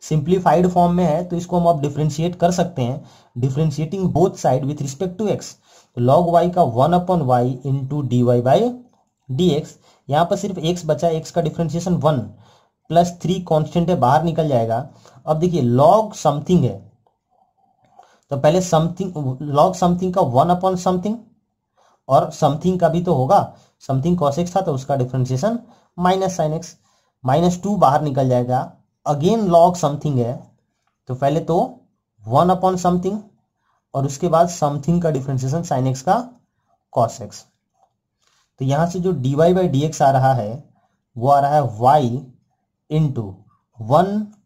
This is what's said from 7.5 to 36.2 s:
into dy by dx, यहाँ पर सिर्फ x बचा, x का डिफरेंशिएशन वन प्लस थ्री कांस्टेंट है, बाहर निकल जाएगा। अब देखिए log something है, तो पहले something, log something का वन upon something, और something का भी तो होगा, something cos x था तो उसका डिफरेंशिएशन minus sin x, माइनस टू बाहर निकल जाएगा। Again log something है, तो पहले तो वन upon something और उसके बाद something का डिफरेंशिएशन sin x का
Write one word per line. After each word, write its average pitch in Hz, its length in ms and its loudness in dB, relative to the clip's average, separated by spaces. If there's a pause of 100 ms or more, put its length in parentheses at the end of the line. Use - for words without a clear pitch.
into 139 400 -4
dy 120 200 2
by 123 320 4 (720)
dx, 151 380 0 (400)
यहाँ 151 180 2
पर 190 100 -2
सिर्फ 190 300 -6
x 175 200 -2
बचा, 156 260 0
x 160 200 -6
का 170 100 -2
डिफरेंशिएशन 165 560 -2
वन 139 220 0 (680)
प्लस 175 220 2 (100)
थ्री 185 180 -2 (100)
कांस्टेंट 160 400 0
है, 180 100 2
बाहर 135 240 2
निकल 160 240 -2
जाएगा। 117 400 -2 (400)
अब 156 120 0
देखिए 170 220 0 (160)
log 202 400 4
something 151 460 0
है, 101 140 -2 (1500)
तो 143 60 -4
पहले 156 240 4
something, 170 500 0 (440)
log 165 200 6
something 180 400 0
का 196 60 2 (100)
वन 160 240 2
upon 185 240 -2
something, 185 360 -2 (920)
और 143 240 2
something 165 460 0
का 170 100 2
भी 170 140 -2
तो 143 100 0
होगा, 135 280 4 (420)
something 143 380 0
cos 143 180 0
x 175 160 -4
था 196 60 2
तो 165 120 -2
उसका 135 220 -4
डिफरेंशिएशन 131 640 -2 (400)
minus 185 400 0
sin 156 200 -2
x, - 160 -16 (480)
माइनस 170 400 2
टू 208 140 -2
बाहर 147 240 4
निकल 135 280 0
जाएगा। 127 420 0 (340)
Again 185 440 0
log 175 280 6
something 147 400 -2
है, 120 160 -2 (760)
तो 127 60 -6
पहले 143 260 0
तो 165 160 -2 (680)
वन 139 260 2
upon 185 300 0
something 180 380 -2 (760)
और 135 120 -2
उसके 139 220 -4
बाद 170 220 2
something 156 540 -2
का 165 80 0
डिफरेंशिएशन 139 520 -4
sin 131 240 -2
x 131 140 -4
का 185 140 0 (800)